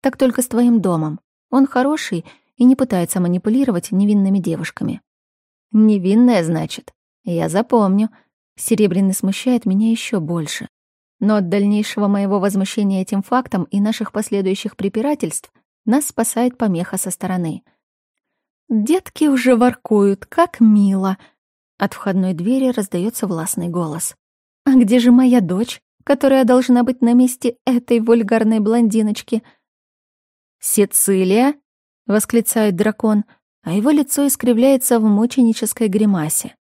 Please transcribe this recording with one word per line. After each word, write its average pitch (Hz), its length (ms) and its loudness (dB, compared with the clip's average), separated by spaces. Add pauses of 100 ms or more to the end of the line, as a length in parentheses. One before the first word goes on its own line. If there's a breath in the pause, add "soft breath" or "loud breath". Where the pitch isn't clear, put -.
так 262 140 -2
только 254 280 0
с - 40 -6
твоим 240 320 2
домом. 160 400 -2 (300)
Он 269 160 2
хороший 262 580 -2 (320 soft breath)
и 247 100 0
не 254 100 6
пытается 196 440 -2
манипулировать 180 720 -2
невинными 196 460 2
девушками". - 640 -6 (720)
"Невинная, 214 720 4
значит? 160 500 -6 (300)
Я 165 260 -4
запомню". 208 600 0 (480 soft breath)
Серебряный 190 580 0
смущает 233 500 -2
меня 202 240 0
еще 220 320 -2
больше. 156 460 -6 (520)
Но 214 180 0
от 185 120 -2
дальнейшего 208 580 0
моего 202 320 0
возмущения 196 600 -2
этим 196 220 -4
фактом 254 400 -4
и - 160 -4
наших 208 320 -2
последующих 202 640 -4
препирательств 220 760 -4 (340)
нас 262 220 0
спасает 247 520 -4
помеха 185 380 -4
со 190 120 -6
стороны. 180 540 -6 (1080)
"Детки 262 540 -2
уже 254 320 2
воркуют, 208 680 0
как - 360 -2
мило!" 196 560 2 (600 soft breath)
От 202 160 -4
входной 185 400 -2
двери 247 360 -2
раздается 208 580 -4
властный 175 400 -6
голос. 165 480 -6 (480)
"А 269 120 2
где 240 240 4
же 240 120 4
моя 247 300 6
дочь, 185 400 -4 (240)
которая 269 400 2
должна 247 380 4
быть 247 180 -2
на 233 100 2
месте 247 540 2
этой 240 340 0
вульгарной 220 640 2
блондиночки?" 220 840 0 (1160 soft breath)
"Сицилия!" 202 960 0 (520)
восклицает 214 720 0
дракон, 214 480 0 (360 soft breath)
а 160 120 -6
его 208 160 0
лицо 285 360 0
искривляется 247 760 2
в - 20 0
мученической 226 840 0
гримасе. 190 640 -2 (140)